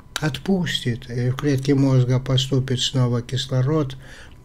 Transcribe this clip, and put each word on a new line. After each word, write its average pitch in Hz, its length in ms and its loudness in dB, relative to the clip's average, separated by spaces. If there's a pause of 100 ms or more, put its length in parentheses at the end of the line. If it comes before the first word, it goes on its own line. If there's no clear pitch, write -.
(200)
Отпустит, 151 920 -2
и 123 200 -2
в 127 60 -4
клетки 143 360 0
мозга 131 480 4
поступит 131 600 0
снова 120 420 0
кислород, 131 760 -2 (480)